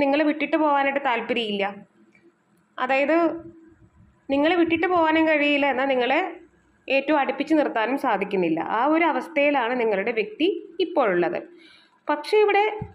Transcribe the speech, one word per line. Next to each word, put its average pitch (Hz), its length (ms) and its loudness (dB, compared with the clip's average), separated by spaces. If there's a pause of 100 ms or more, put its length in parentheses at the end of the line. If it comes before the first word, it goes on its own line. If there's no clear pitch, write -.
നിങ്ങളെ 285 280 2
വിട്ടിട്ട് 294 340 -2
പോകാനായിട്ട് 277 460 0
താല്പര്യമില്ല. 226 560 -2 (1160)
അതായത് 269 340 2 (1160)
നിങ്ങളെ 302 280 2
വിട്ടിട്ട് 330 320 0
പോകാനും 320 360 2
കഴിയില്ല, 285 440 2
എന്നാൽ 262 200 -2
നിങ്ങളെ 254 260 0 (760)
ഏറ്റവും 285 280 2
അടുപ്പിച്ച് 269 360 -2
നിർത്താനും 247 460 0
സാധിക്കുന്നില്ല. 190 540 0 (200)
ആ - 20 0 (140)
ഒരു 339 160 2
അവസ്ഥയിലാണ് 277 720 0
നിങ്ങളുടെ 220 380 0
വ്യക്തി 214 280 -2 (380)
ഇപ്പോൾ 262 300 0
ഉള്ളത്. 170 240 0 (720)
പക്ഷേ - 340 0
ഇവിടെ 403 180 4 (320)